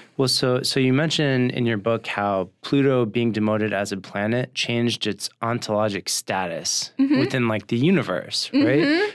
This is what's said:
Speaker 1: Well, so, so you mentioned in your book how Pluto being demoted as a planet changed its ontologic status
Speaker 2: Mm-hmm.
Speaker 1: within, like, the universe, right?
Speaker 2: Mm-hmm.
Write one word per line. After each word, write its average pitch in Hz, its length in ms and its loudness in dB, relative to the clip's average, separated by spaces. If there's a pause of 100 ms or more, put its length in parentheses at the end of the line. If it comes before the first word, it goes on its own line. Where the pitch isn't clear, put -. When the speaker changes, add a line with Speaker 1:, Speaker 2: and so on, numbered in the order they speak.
(180)
Speaker 1:
Well, 135 100 2
so, 127 340 2
so - 180 -2
you 131 140 4
mentioned 135 580 2
in 123 140 -2
your 117 120 0
book 113 300 -2
how 98 420 -2 (120)
Pluto 135 440 2
being 117 260 0
demoted 107 420 0
as 98 180 -2
a 101 60 -6
planet 110 560 -4
changed 117 540 -2
its 98 220 -6 (120)
ontologic 107 640 -2
status 90 920 -4
Speaker 2:
Mm-hmm. 269 200 2
Speaker 1:
within, 135 280 0
like, 107 200 -4
the 120 100 0
universe, 131 760 0
right? 294 300 4
Speaker 2:
Mm-hmm. 339 320 2